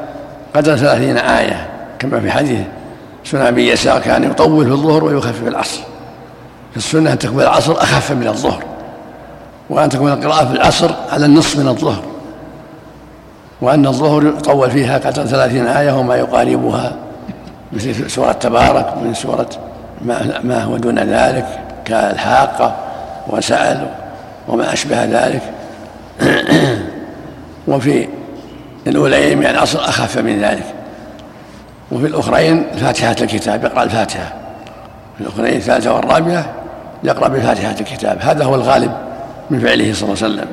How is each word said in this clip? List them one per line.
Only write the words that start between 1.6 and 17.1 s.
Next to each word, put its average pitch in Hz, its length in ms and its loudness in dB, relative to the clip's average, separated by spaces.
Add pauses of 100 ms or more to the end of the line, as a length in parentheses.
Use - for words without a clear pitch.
كما 120 220 -2
في 104 100 -2
حديث 127 300 0 (640)
سنة 135 240 2
أبي 120 200 4
يسار 127 320 4
كان 117 240 2
يطول 156 420 4
في 120 60 4
الظهر 156 320 4
ويخفف 120 380 0
في 113 60 -2
العصر. - 320 -6 (920)
في - 60 -10
السنة 156 360 2
أن 120 60 0
تكون 131 240 0
العصر 131 300 4
أخف 147 400 2
من 120 160 0
الظهر، 107 360 -2 (1040)
وأن 147 180 4
تكون 139 240 2
القراءة 147 340 2
في 127 60 -2
العصر 156 380 4 (220)
على 147 140 2
النصف 147 320 6
من 139 100 2
الظهر، 120 340 0 (1600)
وأن 139 260 4
الظهر 147 400 4
يطول 143 440 2
فيها 131 280 2
قدر 135 280 -2
ثلاثين 127 400 2
آية 139 260 2
وما 123 240 2
يقاربها، 123 800 0 (760)